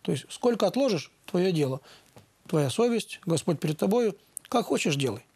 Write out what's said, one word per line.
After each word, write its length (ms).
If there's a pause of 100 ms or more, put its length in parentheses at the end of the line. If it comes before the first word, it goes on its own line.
То 120
есть 160
сколько 360
отложишь — 460 (140)
твое 260
дело. 300 (680)
Твоя 220
совесть, 560
Господь 340
перед 180
тобою. 380 (320)
Как 200
хочешь, 280
делай. 300 (100)